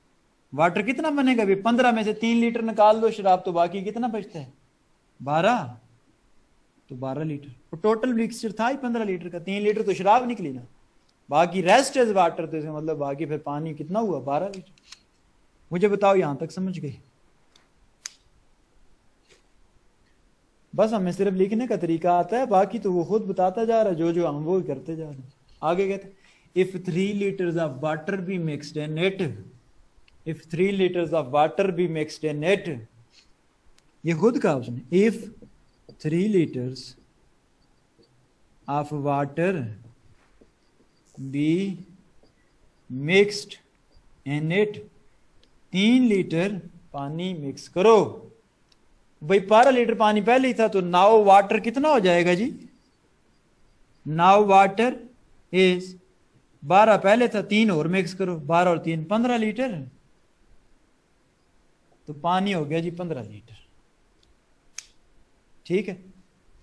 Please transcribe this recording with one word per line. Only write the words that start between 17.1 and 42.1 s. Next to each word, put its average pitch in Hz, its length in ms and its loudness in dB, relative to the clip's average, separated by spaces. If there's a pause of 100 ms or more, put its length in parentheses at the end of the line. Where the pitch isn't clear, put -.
बस 214 180 2
हमें 185 200 -2
सिर्फ 196 220 -2
लिखने 202 320 -2
का 226 100 -2
तरीका 170 380 -2
आता 175 240 0
है, 262 80 -2
बाकी 202 320 2
तो 190 140 -4
वो 175 120 0
खुद 202 200 -2
बताता 190 400 -2
जा 226 180 2
रहा 208 100 0
है, 160 60 -4
जो 170 140 0
जो 170 140 0
हम 147 180 -6
वो 180 180 0
करते 143 340 -8
जा 160 80 -10
रहे 147 100 -14
हैं। 131 180 -20 (300)
आगे 175 260 -2
कहते 190 180 -8
हैं, - 80 -20 (420)
if 185 180 0 (120)
three 185 340 -2
liters 185 420 -2
of 143 200 -6
water 160 400 -4
be 180 180 -6
mixed 151 380 -8
in 151 220 -8
it, 190 220 -2 (1040)
if 160 240 -10
three 180 220 0
liters 175 420 0
of 143 180 -2
water 156 400 2
be 175 160 -2
mixed 156 360 -6
in 151 220 -4
it, 190 220 0 (1400)
ये 165 100 0
खुद 220 240 2
कहा 190 160 0
उसने, 120 260 -8 (180)
if 214 180 2 (800)
three 170 300 -2
liters 131 560 -2 (1800)
of 147 240 -4 (160)
water 143 440 -2 (1600)
be 143 400 -2 (1400)